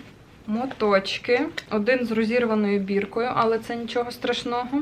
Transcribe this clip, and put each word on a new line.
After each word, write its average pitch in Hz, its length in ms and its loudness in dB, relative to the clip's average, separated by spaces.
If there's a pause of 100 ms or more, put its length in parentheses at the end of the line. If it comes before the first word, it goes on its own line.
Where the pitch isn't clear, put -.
(480)
моточки. 220 920 2 (280)
Один 233 360 2
з 220 60 -2
розірваною 220 680 2
біркою, 196 560 -2
але 226 240 2
це 233 160 -8
нічого 240 360 -4
страшного. 247 720 -2